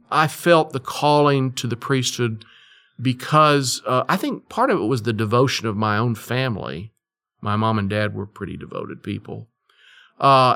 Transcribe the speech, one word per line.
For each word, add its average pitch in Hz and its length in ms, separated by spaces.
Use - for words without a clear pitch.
I 151 180
felt 160 440
the 135 80
calling 143 720
to - 120
the 117 100
priesthood 123 680
because, 139 840
uh, 127 220
I 185 80
think 262 320
part 254 220
of 180 100
it 98 40
was 117 180
the 117 100
devotion 113 540
of 104 100
my 107 220
own 120 160
family. 107 800
My 104 160
mom 110 220
and 98 120
dad 104 240
were 104 120
pretty 87 300
devoted - 460
people. 104 460
Uh, 131 360